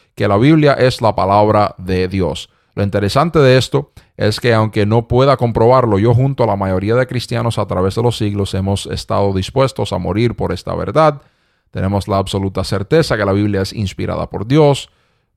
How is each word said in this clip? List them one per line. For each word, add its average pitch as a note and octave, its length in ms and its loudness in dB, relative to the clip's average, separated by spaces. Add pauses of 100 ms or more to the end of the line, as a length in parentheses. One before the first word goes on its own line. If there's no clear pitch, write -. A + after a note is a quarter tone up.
(140)
que - 140 -2
la G2+ 80 2
Biblia C#3+ 380 4
es B2+ 260 0
la G#2+ 140 0
palabra G#2 640 2
de F#2 300 -2
Dios. F#2 420 -4 (240)
Lo G2 80 -4
interesante G2+ 560 0
de C3 180 6
esto C3+ 360 -2 (260)
es G#2+ 200 -2
que B2 140 0
aunque A2 320 0
no A2+ 240 0
pueda C3 300 2
comprobarlo, A#2 600 2
yo A2+ 140 4
junto B2+ 320 0
a - 20 0
la G2+ 100 0
mayoría F#2+ 380 -2
de B2+ 120 0
cristianos A#2 520 -4
a G#2 80 -2
través F#2+ 280 -2
de A2+ 80 -2
los A#2+ 160 0
siglos G2+ 340 -4
hemos G2 340 -2
estado G2 460 -2
dispuestos G#2+ 640 -2
a F#2+ 40 -4
morir F#2+ 380 -2
por F2+ 160 -4
esta F2 220 -8
verdad. C#3 480 0 (480)
Tenemos G2 360 0
la G2+ 120 0
absoluta F#2+ 460 -4
certeza B2+ 520 0
que G#2 80 -2
la G2 80 2
Biblia G2+ 300 0
es G2 100 -6
inspirada F#2 560 -6
por G2 180 -8
Dios, C#3+ 440 2 (460)